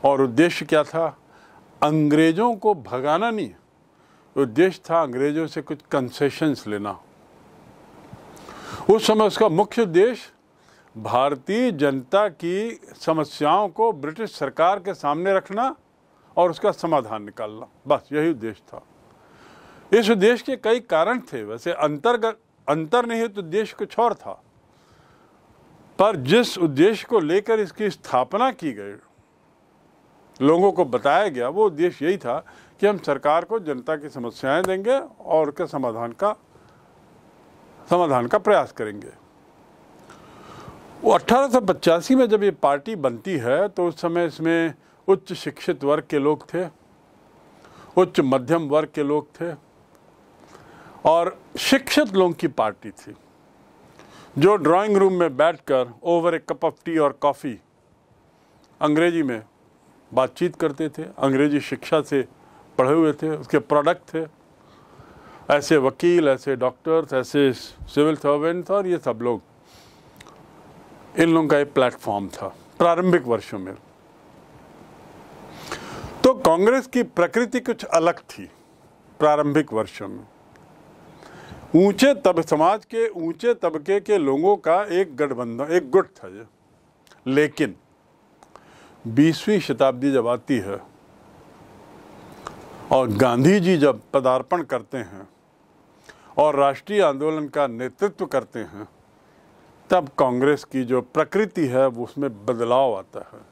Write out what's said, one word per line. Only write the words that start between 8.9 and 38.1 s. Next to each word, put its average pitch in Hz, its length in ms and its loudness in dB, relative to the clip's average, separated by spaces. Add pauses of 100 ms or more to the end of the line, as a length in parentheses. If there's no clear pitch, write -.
उस 214 160 6
समय 214 200 4
उसका 202 220 2
मुख्य 202 340 0
उद्देश्य 196 500 0 (680)
भारतीय 143 720 -2
जनता 143 560 0
की 190 520 -6 (200)
समस्याओं 160 680 0
को 220 240 0
ब्रिटिश 156 420 -10
सरकार 160 440 0
के 185 160 -8
सामने 160 400 -2
रखना 208 420 -4 (600)
और 175 140 2
उसका 185 220 -2
समाधान 120 500 -2
निकालना, 107 440 -12 (220)
बस 139 240 0
यही 151 180 0
उद्देश्य 113 380 -8
था। - 140 -18 (1080)
इस 214 180 4
उद्देश्य 226 360 4
के 262 100 -4
कई 226 240 0
कारण 185 400 0
थे, 117 240 -12
वैसे 117 280 -8
अंतर्गत, 214 680 -2 (300)
अंतर्निहित 226 680 -2
उद्देश्य 190 400 -6
कुछ - 200 -8
और 226 160 2
था, - 280 -16 (1600)
पर 202 180 4
जिस 175 420 2
उद्देश्य 170 520 2
को 220 100 2
लेकर 202 400 0
इसकी 202 300 -4
स्थापना 185 600 -2
की 165 220 -8
गई, 101 200 -12 (1500)
लोगों 170 300 4
को 180 120 0
बताया 143 440 0
गया, 123 200 -4
वो 202 180 2
उद्देश्य 160 400 -2
यही 190 100 0
था 143 280 -6 (360)
कि 196 60 2
हम 208 120 0
सरकार 147 460 0
को 220 140 -6
जनता 151 380 -6
की 147 120 -14
समस्याएं 135 560 -4
देंगे 196 360 -2 (200)
और 156 280 0
उसके 156 180 -6
समाधान 120 460 -6
का, 208 240 -2 (1500)
समाधान 147 360 2